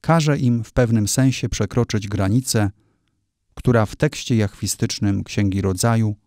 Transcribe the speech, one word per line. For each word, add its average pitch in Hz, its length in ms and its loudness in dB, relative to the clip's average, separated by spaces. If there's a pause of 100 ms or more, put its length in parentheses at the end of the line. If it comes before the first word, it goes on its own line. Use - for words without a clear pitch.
każe 151 380 2
im 120 260 2
w - 80 -20
pewnym 113 360 2
sensie 131 400 0
przekroczyć 107 600 -2
granicę, 104 640 0 (840)
która 117 320 2
w - 100 -12
tekście - 400 -2
jachwistycznym 101 880 -2
Księgi 98 360 -2
Rodzaju 107 560 0 (100)